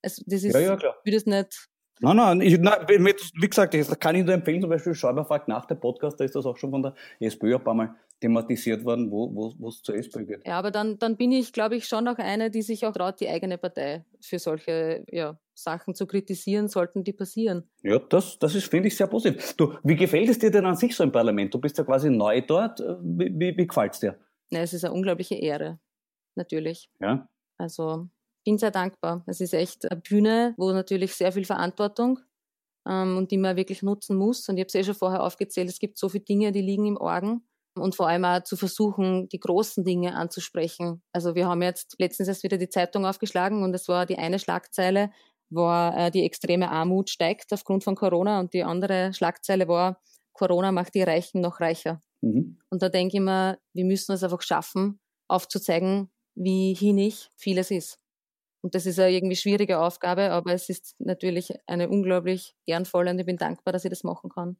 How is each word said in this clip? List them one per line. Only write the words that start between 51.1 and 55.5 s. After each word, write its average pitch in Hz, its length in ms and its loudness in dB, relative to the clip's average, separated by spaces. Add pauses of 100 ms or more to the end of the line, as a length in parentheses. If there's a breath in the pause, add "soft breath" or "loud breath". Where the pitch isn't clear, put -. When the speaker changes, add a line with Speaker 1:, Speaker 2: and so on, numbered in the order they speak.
Speaker 1:
noch 175 180 -2
reicher. 165 400 -2 (220)
Speaker 2:
Mhm. 117 360 0 (120)
Speaker 1:
Und 185 100 -4
da 185 80 0
denk 185 240 0
ich 202 80 0
mir, 190 380 0 (160)
wir 180 100 -2
müssen 190 280 0
es 185 100 -2
einfach 175 180 -2
schaffen, 190 580 -2 (300)
aufzuzeigen, 185 800 0 (260)